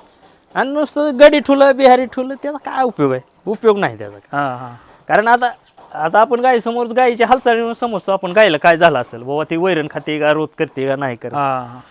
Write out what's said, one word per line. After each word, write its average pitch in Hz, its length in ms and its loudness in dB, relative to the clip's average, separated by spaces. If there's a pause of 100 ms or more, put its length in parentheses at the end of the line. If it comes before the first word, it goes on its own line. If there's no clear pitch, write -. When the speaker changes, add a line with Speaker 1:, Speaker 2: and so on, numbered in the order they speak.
(540)
Speaker 1:
आणि 233 160 -2
नुसतं 294 500 -2
गडी 294 200 6
ठुलं, 277 360 4
बिहारी 254 300 4
ठुलं, 262 360 -8
त्याचा 285 160 -8
काय 269 240 -4
उपयोग 151 300 -2
आहे? 127 80 -4 (260)
उपयोग 208 320 0
नाही 131 200 -4
त्याचा. 104 380 -14
Speaker 2:
हा, 139 200 -4
हा. 123 180 -16 (340)
Speaker 1:
कारण 202 200 2
आता, 240 220 2 (440)
आता 160 260 0
आपण 233 200 2
गायीसमोर 240 460 0
गायीच्या 240 400 0
हालचालीवर 233 540 0
समजतो 214 320 -4
आपण 190 200 -4
गायीला 196 240 4
काय 170 200 4
झालं 160 220 4
असेल, 120 240 -10
बाबा 143 220 -4
ती 165 120 -6
वैरण 165 340 -2
खाते 151 300 -8
का, 147 120 2
रोत 156 160 -2 (100)
करते 139 300 -4
का, 135 80 -2
नाही 135 200 -6
करत. 123 180 -12
Speaker 2:
हा, 135 260 -2
हा. 123 200 -14 (100)